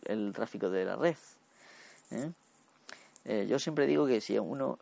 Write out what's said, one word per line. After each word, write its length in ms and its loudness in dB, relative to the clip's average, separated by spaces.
el 300 -2
tráfico 360 -4
de 140 0
la 140 -2
red, 180 2
¿eh? 200 -6
Eh, 260 0
yo 80 4
siempre 300 2
digo 180 4
que 140 4
si 180 0
uno, 440 -2